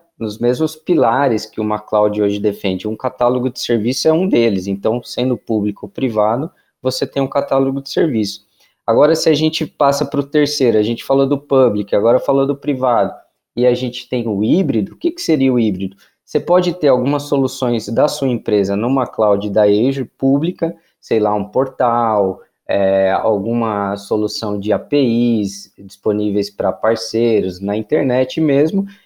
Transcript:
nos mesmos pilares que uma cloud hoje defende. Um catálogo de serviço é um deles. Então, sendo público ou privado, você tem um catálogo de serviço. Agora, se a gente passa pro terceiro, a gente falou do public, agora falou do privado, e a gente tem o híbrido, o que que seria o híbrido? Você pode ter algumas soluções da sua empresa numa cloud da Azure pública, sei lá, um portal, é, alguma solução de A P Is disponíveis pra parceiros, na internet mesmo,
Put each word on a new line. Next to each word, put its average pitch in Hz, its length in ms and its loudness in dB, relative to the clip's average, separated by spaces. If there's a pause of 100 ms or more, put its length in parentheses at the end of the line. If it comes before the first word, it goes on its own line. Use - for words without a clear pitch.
(180)
nos 110 200 -6
mesmos 127 380 0
pilares 131 680 0
que - 160 -10
uma 107 200 -2
cloud 107 420 0
hoje 101 180 0
defende. 101 480 -4
Um 110 80 -4
catálogo 127 540 -2
de 123 100 -12
serviço 120 480 -2
é 156 60 4
um 185 160 0
deles. 101 380 2
Então, 110 340 -2
sendo 127 340 -4
público 104 520 -4
ou - 40 -18
privado, 113 600 -2 (320)
você 131 240 -2
tem - 140 -4
um 135 60 0
catálogo 135 540 -2
de - 80 -14
serviço. 117 560 -2 (400)
Agora, 131 300 4
se - 120 -2
a 160 60 6
gente 151 320 0
passa 139 400 0
pro 139 160 -4
terceiro, 139 560 2
a 107 60 4
gente 117 200 -4
falou 139 240 2
do 135 100 0
public, 113 580 2
agora 117 240 4
falou 135 260 0
do 143 100 -2
privado, 127 560 0 (440)
e 123 100 2
a 123 80 4
gente 120 340 -6
tem 120 200 -4
o 101 160 -2
híbrido, 131 500 0
o - 40 -20
que - 120 -2
que - 120 -8
seria 135 300 2
o 123 80 2
híbrido? 98 380 -2 (260)
Você - 160 -4
pode 170 340 2
ter 147 160 0
algumas 139 340 0
soluções 127 680 -2
da 127 180 2
sua 139 200 -4
empresa 104 480 0
numa 127 320 0
cloud 104 420 0
da 104 140 2
Azure 120 420 2 (120)
pública, 160 580 0 (240)
sei 113 200 0
lá, 104 140 2
um 104 120 -2
portal, 117 960 0 (260)
é, 98 440 2
alguma 104 840 -2
solução 107 600 -4
de 104 120 -2
A 98 60 2
P 147 240 -2
Is 117 760 0
disponíveis 104 720 -2
pra 98 220 -2
parceiros, 110 880 0
na 101 160 -4
internet 131 640 0
mesmo, 160 460 2 (200)